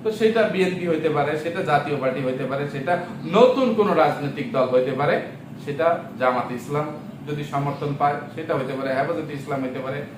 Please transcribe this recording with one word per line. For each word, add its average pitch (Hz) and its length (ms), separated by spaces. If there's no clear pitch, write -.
তো 220 60
সেটা 220 220
বিএনপি 180 380
হইতে 156 260
পারে, 147 140
সেটা 165 260
জাতীয় 143 320
পার্টি 131 260
হইতে 127 240
পারে, 139 120
সেটা 143 200
নতুন 254 300
কোনো 196 140
রাজনৈতিক 139 520
দল 127 180
হইতে 127 260
পারে, 160 160
সেটা 147 240
জামাত 127 300
ইসলাম 147 260
যদি 147 160
সমর্থন 139 380
পায়, 143 160
সেটা 160 220
হইতে 135 200
পারে, 135 200
হেফাজতে 147 420
ইসলাম 139 260
হইতে 131 200
পারে 135 140